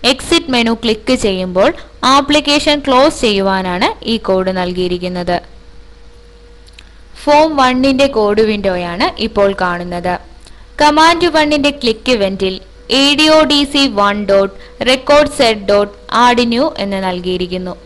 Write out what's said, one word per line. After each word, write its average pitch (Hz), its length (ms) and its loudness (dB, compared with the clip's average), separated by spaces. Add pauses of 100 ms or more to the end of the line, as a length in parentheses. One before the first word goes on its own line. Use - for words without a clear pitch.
(120)
Exit 330 440 -2
menu 233 260 0
click 226 420 -2
ചെയ്യുമ്പോൾ 185 460 0 (460)
application 285 600 0 (100)
close 277 380 2
ചെയ്യുവാനാണ് 190 640 0 (240)
ഈ 226 40 -2 (120)
code 185 320 0
നൽകിയിരിക്കുന്നത്. 180 760 -4 (1900)
form 294 280 4 (140)
one-ന്റെ 262 420 2 (100)
code 208 340 2
വിൻഡോയാണ് 190 560 -2 (200)
ഇപ്പോൾ 202 240 2 (120)
കാണുന്നത്. 175 520 -4 (680)
Command 320 480 4 (100)
one-ന്റെ 294 420 0
click 226 360 -2
ഇവന്റിൽ 190 380 -2 (460)
എ - 20 4 (160)
ഡി 311 160 4
ഒ 311 60 6 (100)
ഡി 294 80 2 (140)
സി 285 100 2 (160)
വൺ 202 180 2 (140)
ഡോട്ട് 196 240 2 (340)
റെക്കോർഡ് 285 500 2
സെറ്റ് 220 320 0
ഡോട്ട് 202 220 2 (300)
ആഡ് 247 300 4
ന്യൂ 240 120 0 (200)
എന്ന് 196 220 -6
നൽകിയിരിക്കുന്നു. 180 680 -6 (120)